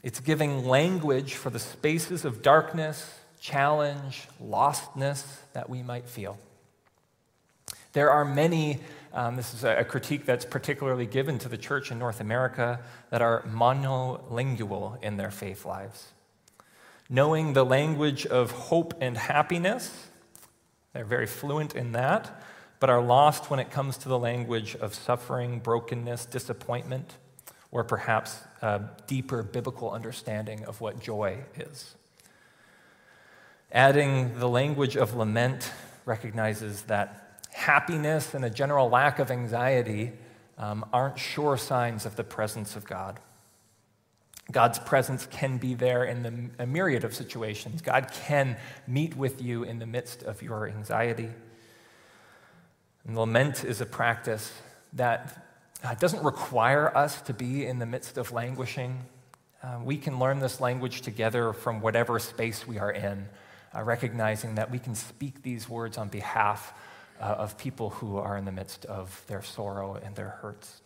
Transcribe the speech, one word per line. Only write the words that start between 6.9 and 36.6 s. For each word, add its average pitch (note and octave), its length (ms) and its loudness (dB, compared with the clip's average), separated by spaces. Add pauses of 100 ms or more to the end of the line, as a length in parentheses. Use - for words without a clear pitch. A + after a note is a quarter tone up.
There C#3+ 160 6
are D3 160 8
many, D3+ 540 4 (340)
um, A#2+ 220 -2
this B2 180 -6
is A2+ 100 -8
a, A#2 180 4
a - 40 2
critique D3 400 -4
that's B2 180 2
particularly C3 600 -2
given C3+ 340 0
to B2+ 100 -8
the A#2 80 -8
church C3 340 -4
in A#2 80 -6
North A#2+ 200 -4
America, A#2+ 600 0 (320)
that A#2 100 2
are A#2 220 4
monolingual A#2+ 1600 0
in G#2 140 -4
their G2 120 -4
faith G2 360 -10
lives. - 420 -10 (1000)
Knowing D3+ 440 4
the C3+ 100 8
language D3 640 4
of B2 240 4
hope E3+ 500 0
and B2 200 -2
happiness, F3 880 0 (840)
they're A#2+ 120 -6
very A#2 220 0
fluent D3 480 -4
in B2 160 -4
that, C#3 500 0 (400)
but C3 80 6
are B2 120 8
lost C3+ 480 8
when C#3 120 2
it - 100 -6
comes C3+ 240 -2
to - 140 -10
the B2+ 100 4
language A#2 560 -2
of - 180 -4
suffering, B2 680 -2
brokenness, A#2 680 -2
disappointment, B2 880 -6 (560)
or A#2+ 140 -2
perhaps - 560 0 (200)
a G#2 200 0 (260)
deeper C3 360 -4
biblical A#2+ 480 -6
understanding A2 720 -8
of G#2+ 160 -12
what A2 180 -6
joy G#2 380 -2 (180)
is. - 400 -14 (1800)
Adding C3+ 680 6
the B2 100 2
language C#3 480 2
of A#2 180 4
lament A#2 560 2 (340)
recognizes A2 800 -4